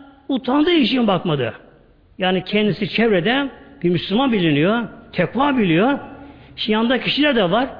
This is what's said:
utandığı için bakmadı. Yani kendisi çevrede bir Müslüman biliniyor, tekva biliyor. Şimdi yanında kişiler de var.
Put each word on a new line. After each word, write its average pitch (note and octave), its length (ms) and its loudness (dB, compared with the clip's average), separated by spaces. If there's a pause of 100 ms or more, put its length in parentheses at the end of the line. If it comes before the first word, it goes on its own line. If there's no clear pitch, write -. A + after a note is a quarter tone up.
(280)
utandığı D4 440 0
için B3+ 360 2
bakmadı. D3+ 460 0 (640)
Yani F#3 260 0
kendisi G3+ 460 -2
çevrede A3+ 600 0 (340)
bir F3 60 2
Müslüman G#3 420 0
biliniyor, F#3 560 2 (240)
tekva C4 460 0
biliyor. G#3 420 2 (560)
Şimdi - 160 -4
yanında A3+ 280 0
kişiler C#4 360 0
de F#3+ 160 2
var. B3 180 0 (100)